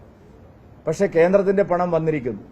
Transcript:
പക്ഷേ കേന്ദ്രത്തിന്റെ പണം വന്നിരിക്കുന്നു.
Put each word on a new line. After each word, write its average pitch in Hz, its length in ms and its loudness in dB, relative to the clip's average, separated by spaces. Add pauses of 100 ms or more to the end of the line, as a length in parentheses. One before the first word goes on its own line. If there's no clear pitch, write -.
(880)
പക്ഷേ 160 200 0
കേന്ദ്രത്തിന്റെ 190 560 2
പണം 175 280 -2
വന്നിരിക്കുന്നു. 151 500 -2 (100)